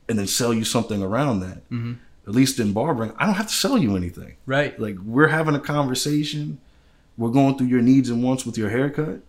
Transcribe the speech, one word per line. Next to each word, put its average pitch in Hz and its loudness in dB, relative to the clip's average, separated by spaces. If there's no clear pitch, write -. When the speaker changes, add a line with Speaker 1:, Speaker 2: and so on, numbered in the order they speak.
Speaker 1:
And 110 0
then 98 -2
sell - 0
you 110 0
something 107 -2
around 110 0
that. 92 -10
Speaker 2:
Mm-hmm. 120 -6
Speaker 1:
At 101 -8
least 131 4
in 104 2
barbering, 113 -2
I 156 0
don't 202 2
have 214 -2
to - -6
sell 277 2
you 107 2
anything. 87 -8
Speaker 2:
Right. 135 -2
Speaker 1:
Like, 104 -6
we're 117 2
having 160 0
a 139 -2
conversation. 147 -4
We're 117 -2
going 135 4
through 127 0
your 123 4
needs 127 6
and 120 0
wants 127 0
with 113 -8
your 107 0
haircut. 147 -2